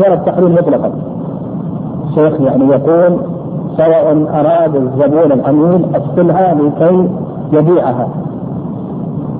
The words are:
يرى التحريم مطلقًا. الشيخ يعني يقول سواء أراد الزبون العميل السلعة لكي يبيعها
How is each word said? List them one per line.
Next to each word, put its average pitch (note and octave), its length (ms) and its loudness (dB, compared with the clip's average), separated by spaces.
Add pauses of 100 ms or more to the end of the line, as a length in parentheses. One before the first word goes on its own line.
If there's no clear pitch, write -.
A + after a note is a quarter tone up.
يرى F3+ 80 4
التحريم F3 400 2
مطلقًا. C#3 360 0 (1160)
الشيخ D3+ 320 2
يعني C3 240 2
يقول E3 540 2 (580)
سواء D#3 580 2
أراد D#3 420 2
الزبون C#3 560 2
العميل D3+ 520 2 (100)
السلعة F3 600 0
لكي D#3+ 540 2 (440)
يبيعها C#3+ 560 2 (1300)